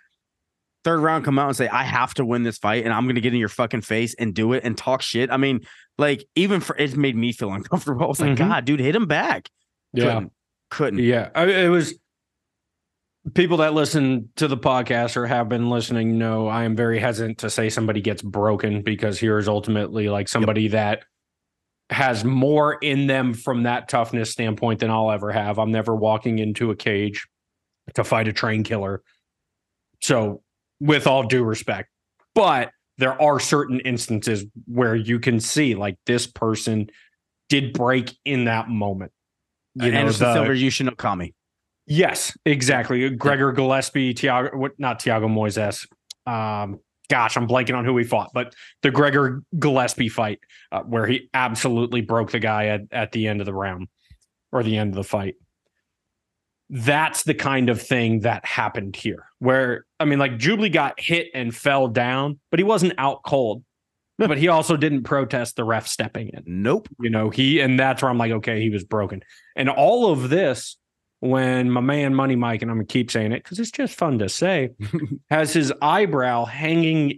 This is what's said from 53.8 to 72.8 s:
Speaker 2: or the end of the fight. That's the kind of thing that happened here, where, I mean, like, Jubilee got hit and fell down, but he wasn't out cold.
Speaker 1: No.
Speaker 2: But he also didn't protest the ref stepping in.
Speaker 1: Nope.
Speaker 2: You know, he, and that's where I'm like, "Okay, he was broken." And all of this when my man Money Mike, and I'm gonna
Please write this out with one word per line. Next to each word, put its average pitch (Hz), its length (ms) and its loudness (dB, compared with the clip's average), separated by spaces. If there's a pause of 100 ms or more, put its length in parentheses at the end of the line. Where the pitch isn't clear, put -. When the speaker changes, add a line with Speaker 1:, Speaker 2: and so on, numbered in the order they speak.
Speaker 2:
or 127 100 0
the 110 160 0
end 104 120 -2
of 95 40 -6
the 98 100 -4
fight. 98 300 -4 (1400)
That's 143 540 0
the 156 100 0
kind 131 340 0
of 110 140 0
thing 113 380 0
that 110 260 -2
happened 104 500 -4
here, 95 300 -8 (120)
where, 127 460 2 (160)
I 156 60 2
mean, 143 120 2
like, 131 200 0
Jubilee 202 320 2
got 147 280 0
hit 170 360 -2
and 120 200 -4
fell 139 340 2
down, 127 500 -2 (120)
but 165 80 4
he 185 60 4
wasn't 185 320 2
out 135 280 -2
cold. 120 380 0 (560)
Speaker 1:
No. 214 100 2
Speaker 2:
But 147 100 0
he 160 100 4
also 165 280 4
didn't 143 260 0
protest 127 540 -2
the 120 80 -4
ref 110 240 -2
stepping 113 400 -6
in. - 180 -16
Speaker 1:
Nope. 104 420 -2 (120)
Speaker 2:
You 120 100 0
know, 110 200 2
he, 139 300 2
and 127 180 4
that's 131 220 2
where 135 100 2
I'm 120 60 0
like, 113 140 2
"Okay, 110 300 -2
he 110 100 0
was 101 140 -2
broken." 98 380 -4 (340)
And 135 120 0
all 202 440 4
of 127 180 0
this 156 460 0 (480)
when 127 460 2
my 123 100 2
man 139 340 2
Money 135 220 2
Mike, 120 240 0
and 117 100 -4
I'm 117 60 -2
gonna 107 100 -2